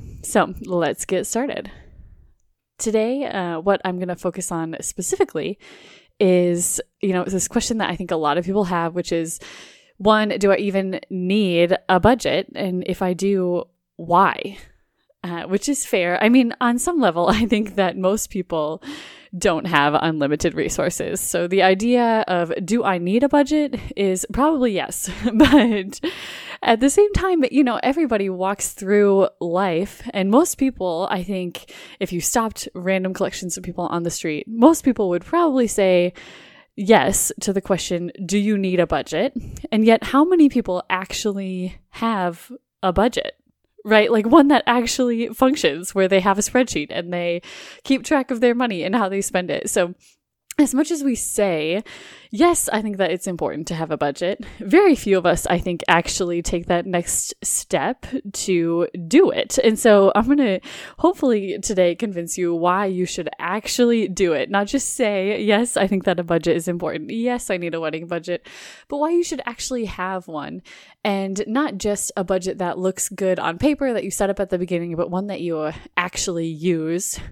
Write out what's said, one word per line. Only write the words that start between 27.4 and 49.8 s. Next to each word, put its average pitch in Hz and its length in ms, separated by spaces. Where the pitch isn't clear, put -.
you 277 120
know, 240 200
everybody 240 480
walks 190 420
through 202 560
life. 180 760
And 196 160
most 294 260
people, 185 540
I 180 120
think, 180 500
if 190 100
you 175 120
stopped - 520
random 190 380
collections - 460
of 180 60
people 175 240
on 170 140
the 170 80
street, 156 380
most 240 340
people 220 280
would 175 140
probably 294 420
say 180 480
yes 196 560
to 202 120
the 190 80
question, 175 500
"Do 185 140
you 208 180
need 185 240
a 165 60
budget?" 165 480
And 214 140
yet, 226 200
how 285 200
many 339 240
people 190 400
actually 185 880
have 190 600
a 185 100
budget? - 420
Right? 214 260
Like, 220 140
one 277 240
that 277 180
actually 233 680
functions, 180 600
where 190 140
they 190 120
have 196 180
a 202 40
spreadsheet 233 460
and 175 240
they 175 300
keep 269 180
track 277 280
of 233 100
their 240 140
money 226 280
and 190 140
how 196 140
they 196 100
spend 180 300
it. - 180
So 180 260